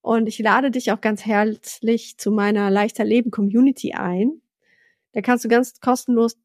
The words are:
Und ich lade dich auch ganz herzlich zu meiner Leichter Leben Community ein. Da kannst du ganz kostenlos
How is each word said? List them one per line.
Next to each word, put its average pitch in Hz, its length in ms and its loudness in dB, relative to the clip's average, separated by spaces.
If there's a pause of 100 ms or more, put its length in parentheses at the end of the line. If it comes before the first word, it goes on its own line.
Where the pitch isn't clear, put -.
Und 226 280 0
ich 220 100 -10
lade 233 320 2
dich 233 220 -2
auch 220 100 -4
ganz 214 240 -2
herzlich 220 880 -2
zu - 140 -4
meiner 202 400 2
Leichter 208 340 0
Leben 233 260 0
Community 226 640 0
ein. 196 480 -2 (720)
Da 226 80 -4
kannst 240 240 0
du 233 60 -4
ganz 240 300 2
kostenlos 240 640 0